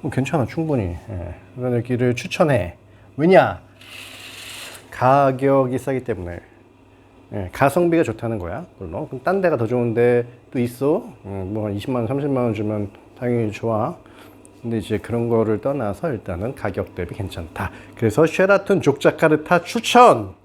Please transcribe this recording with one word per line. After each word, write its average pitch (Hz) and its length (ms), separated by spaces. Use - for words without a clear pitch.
어, 147 60
괜찮아, 131 380
충분히. 131 480
예. 87 260
그래서 123 220
여기를 123 380
추천해. 120 600
왜냐? 143 440
가격이 135 880
싸기 131 260
때문에. 90 360
예, 98 200
가성비가 165 480
좋다는 113 380
거야, 95 260
물론. 98 280
그럼 131 160
딴 190 180
데가 160 160
더 113 100
좋은 120 260
데 120 320
또 139 80
있어? 139 480
음, 98 300
뭐, 107 140
한 101 80
이십만 123 260
원, 110 60
삼십만 139 360
원 117 100
주면 104 360
당연히 117 360
좋아. 117 420
근데 117 180
이제 104 180
그런 117 320
거를 110 320
떠나서 135 500
일단은 104 440
가격 98 380
대비 87 220
괜찮다. 90 560
그래서 120 300
쉐라톤 190 560
족자카르타 160 800
추천! 180 720